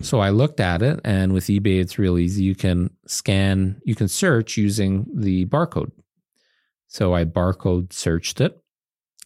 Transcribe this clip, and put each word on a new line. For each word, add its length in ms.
So 200
I 100
looked 300
at 200
it, 220
and 300
with 140
eBay, 340
it's 180
real 200
easy. 260
You 100
can 360
scan, 760
you 120
can 100
search 500
using 560
the 340
barcode. 440
So 280
I 100
barcode 680
searched 480
it, 220